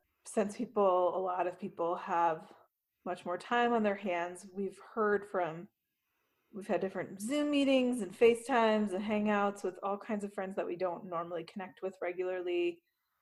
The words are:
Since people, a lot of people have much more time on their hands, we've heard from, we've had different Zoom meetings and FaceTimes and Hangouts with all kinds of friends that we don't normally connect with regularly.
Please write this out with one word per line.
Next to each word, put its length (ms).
Since 280
people, 640
a 20
lot 280
of 120
people 360
have 580
much 200
more 140
time 340
on 80
their 140
hands, 500
we've 220
heard 380
from, 360
we've 140
had 140
different 380
Zoom 300
meetings 540
and 100
FaceTimes 800
and 100
Hangouts 600
with 180
all 160
kinds 260
of 100
friends 240
that 100
we 80
don't 340
normally 340
connect 380
with 200
regularly. 840